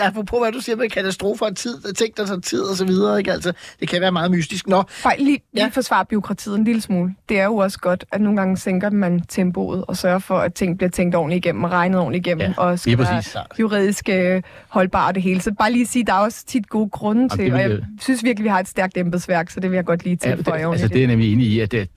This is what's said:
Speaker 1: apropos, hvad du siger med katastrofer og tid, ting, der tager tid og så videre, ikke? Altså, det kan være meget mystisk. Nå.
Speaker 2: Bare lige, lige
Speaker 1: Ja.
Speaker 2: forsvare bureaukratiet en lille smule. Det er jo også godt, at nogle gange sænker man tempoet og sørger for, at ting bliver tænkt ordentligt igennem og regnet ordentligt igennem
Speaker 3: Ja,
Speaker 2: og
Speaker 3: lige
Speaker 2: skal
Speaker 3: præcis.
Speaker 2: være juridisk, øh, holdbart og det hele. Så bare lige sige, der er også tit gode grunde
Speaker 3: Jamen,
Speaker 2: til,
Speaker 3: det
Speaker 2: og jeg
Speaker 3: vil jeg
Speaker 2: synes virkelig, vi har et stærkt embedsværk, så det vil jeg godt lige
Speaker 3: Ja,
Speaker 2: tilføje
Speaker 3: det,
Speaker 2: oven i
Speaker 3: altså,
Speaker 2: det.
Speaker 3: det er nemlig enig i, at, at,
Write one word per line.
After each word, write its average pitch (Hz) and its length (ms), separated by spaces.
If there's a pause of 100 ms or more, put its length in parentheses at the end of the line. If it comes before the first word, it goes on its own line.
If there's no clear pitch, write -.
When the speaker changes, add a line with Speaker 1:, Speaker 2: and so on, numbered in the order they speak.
Speaker 1:
apropos, 202 400
hvad 220 100
du 254 80
siger 226 160
med 233 140
katastrofer 202 560
og 190 100
tid, 240 380
ting, 226 220
der 208 100
tager 190 140
tid - 220
og 196 140
så 190 80
videre, 202 340
ikke? 196 140
Altså, 175 200 (280)
det 165 80
kan 175 120
være 185 120
meget 175 180
mystisk. 180 380
Nå. 190 140 (220)
Speaker 2:
Bare 247 140
lige, 277 60 (280)
lige 208 120
Speaker 1:
Ja. - 40
Speaker 2:
forsvare 220 360
bureaukratiet 202 540
en 220 60
lille 226 160
smule. 185 340 (140)
Det 202 120
er 190 40
jo 220 120
også 196 220
godt, 185 340
at 202 80
nogle 208 180
gange 190 180
sænker 190 340
man 175 380
tempoet 185 600
og 185 80
sørger 185 220
for, 185 200
at - 160
ting 185 240
bliver 180 120
tænkt 180 240
ordentligt 170 320
igennem 160 180
og 175 60
regnet 180 300
ordentligt 175 260
igennem 202 220
Speaker 3:
Ja, 185 140
Speaker 2:
og 180 80
Speaker 3:
lige 175 80
Speaker 2:
skal 120 180
Speaker 3:
præcis. 175 380
Speaker 2:
være - 100 (160)
juridisk, 208 480
øh, 185 340 (260)
holdbart 185 400
og 185 60
det 190 80
hele. 185 180
Så 214 180
bare 220 140
lige 240 140
sige, 240 180
der 208 80
er 190 60
også 214 280
tit 233 220
gode 214 220
grunde 214 320
Speaker 3:
Jamen, 262 80
Speaker 2:
til, - 140
Speaker 3:
det 123 100
Speaker 2:
og 123 60
jeg 117 100
Speaker 3:
vil 104 60
jeg - 80 (180)
Speaker 2:
synes 247 220
virkelig, 214 200
vi 226 40
har 190 120
et 190 80
stærkt 185 300
embedsværk, 175 520
så - 100
det 185 100
vil 185 60
jeg 175 80
godt 170 200
lige 180 200
Speaker 3:
Ja, 123 120
Speaker 2:
tilføje 160 220
Speaker 3:
det, 156 80
Speaker 2:
oven 170 80
i - 0
Speaker 3:
altså, 117 140
Speaker 2:
det. 98 60
Speaker 3:
det 127 100
er 127 40
nemlig 113 240
enig 123 140
i, 110 140
at, 107 140
at, 101 220